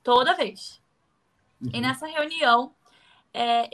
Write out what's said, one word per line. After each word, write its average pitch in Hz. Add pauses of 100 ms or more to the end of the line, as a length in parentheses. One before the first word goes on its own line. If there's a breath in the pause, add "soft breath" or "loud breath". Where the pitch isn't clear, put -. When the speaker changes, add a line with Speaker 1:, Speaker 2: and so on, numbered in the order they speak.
Speaker 1:
Toda 262
vez. - (800)
E 127
Speaker 2:
Uhum. 240
Speaker 1:
nessa 262
reunião, 302 (600 soft breath)
é, 233